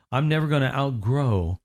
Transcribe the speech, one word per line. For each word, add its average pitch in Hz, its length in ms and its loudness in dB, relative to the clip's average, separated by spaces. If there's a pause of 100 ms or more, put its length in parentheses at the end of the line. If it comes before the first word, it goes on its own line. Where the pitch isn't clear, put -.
(100)
I'm 143 180 0
never 156 200 0
gonna 139 260 2
outgrow 120 920 0